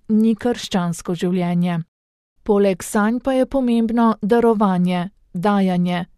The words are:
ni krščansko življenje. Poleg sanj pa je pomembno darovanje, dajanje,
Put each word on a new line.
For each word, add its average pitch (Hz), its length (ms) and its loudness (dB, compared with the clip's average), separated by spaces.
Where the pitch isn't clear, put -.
ni 220 280 2
krščansko 190 800 -4
življenje. 175 640 -2
Poleg 202 400 2
sanj 220 400 -2
pa 262 100 -2
je 262 120 2
pomembno 233 760 0
darovanje, 196 880 2
dajanje, 180 720 0